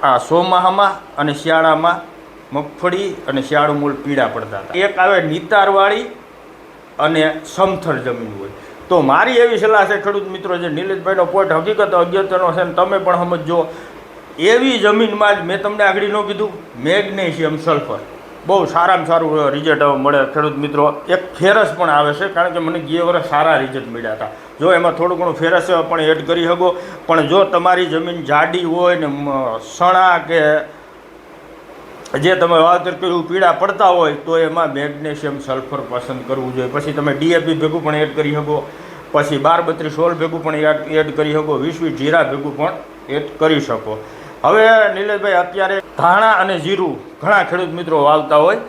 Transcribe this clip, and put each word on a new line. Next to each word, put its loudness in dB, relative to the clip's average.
આ 4
ચોમાહામાં 0
અને -2
શિયાળામાં 0
મગફળી -4
અને -4
શિયાળુ 0
મૂળ -2
પીળા -2
પડતા -8
હતા. -6
એક 0
આવે 4
નિતારવાળી 2
અને 0
સમથર -2
જમીન -8
હોય. -12
તો 4
મારી 4
એવી 4
સલાહ 4
છે -2
ખેડૂત -2
મિત્રો, -6
જે -4
નિલેશભાઈનો -2
પોઇન્ટ 0
હકીકત 0
અગત્યનો 2
છે 0
ને -4
તમે 0
પણ 2
સમજજો, -2
એવી 4
જમીનમાં 4
જ -6
મેં -4
તમને -2
આગળ 2
ન -2
કીધું, -4
મેગ્નેશિયમ -2
સલ્ફર -2
બહુ 4
સારામાં 2
સારું 2
રિઝલ્ટ 0
હવે 4
મળે 2
ખેડૂત -2
મિત્રો. 0
એક -2
ફેરસ 2
પણ 0
આવે 4
છે, -4
કારણ 0
કે -4
મને -4
ગયા -2
વર્ષ 0
સારા 2
રિઝલ્ટ -4
મળ્યા -8
હતા. -8
જો 4
એમાં 2
થોડું 0
ઘણું -2
ફેરસ 0
પણ -2
એડ 0
કરી 0
શકો, 2
પણ 2
જો 4
તમારી 2
જમીન -4
જાડી 0
હોય 2
ને -4
મ-, -4
સણા 4
કે 0
જે 2
તમે 4
વાવેતર 4
કર્યું -2
પીળા 2
પડતા 0
હોય 4
તો -2
એમાં 0
મેગ્નેશિયમ -6
સલ્ફર -6
પસંદ -8
કરવું -6
જોઈએ. -4
પછી -4
તમે -2
ડી 0
એ 4
પી -2
ભેગું -2
પણ -2
એડ -2
કરી -2
શકો, -4
પછી 0
બાર 2
બત્રીસ -4
સોળ 0
ભેગું -4
પણ -2
એડ, 0
એડ 0
કરી -2
શકો, 0
વીસ -4
વીસ -2
જીરા 2
ભેગું -4
પણ -2
એડ -6
કરી 2
શકો. -6
હવે 6
નિલેશભાઈ, -2
અત્યારે -2
ધાણા 4
અને 2
જીરું -4
ઘણા 2
ખેડૂત -4
મિત્રો -2
વાવતા 2
હોય 4